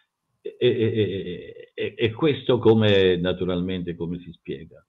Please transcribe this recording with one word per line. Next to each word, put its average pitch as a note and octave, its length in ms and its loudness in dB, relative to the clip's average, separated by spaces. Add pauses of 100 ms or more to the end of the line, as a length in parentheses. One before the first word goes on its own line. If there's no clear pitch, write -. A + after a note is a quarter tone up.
(420)
e, - 180 -14
e, B2 100 4
e, G2+ 1040 -2
e, - 240 -6
e A2+ 140 0
questo C3 480 0
come, G#2+ 560 6
naturalmente, F2+ 800 -2
come E2+ 240 -6
si E2 140 -18
spiega? D2 560 -14